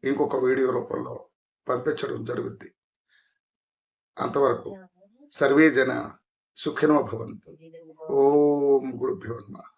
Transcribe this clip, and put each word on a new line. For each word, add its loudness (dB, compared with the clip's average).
ఇంకొక 0
వీడియో 2
రూపంలో -6
పంపించడం -4
జరుగుద్ది. -10
అంతవరకు 0
సర్వే 4
జన 0
సుఖినో 2
భవంతు. -10
ఓం 4
గురుభ్యో -6
నమః. -20